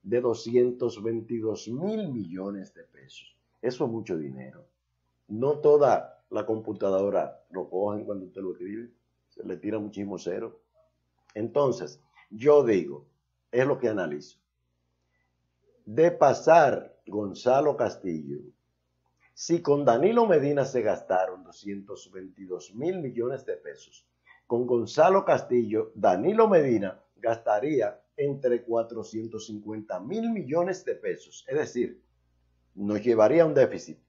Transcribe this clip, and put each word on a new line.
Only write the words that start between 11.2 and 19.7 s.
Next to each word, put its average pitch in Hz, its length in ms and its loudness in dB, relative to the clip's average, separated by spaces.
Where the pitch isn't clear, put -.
Entonces, 113 680 -2
yo 139 320 6
digo, 78 440 0
es 127 160 2
lo 139 120 0
que 120 100 0
analizo. 82 500 -6
De 156 280 2
pasar 147 840 4
Gonzalo 120 680 0
Castillo, 80 640 -6
si 165 280 -2
con 143 240 2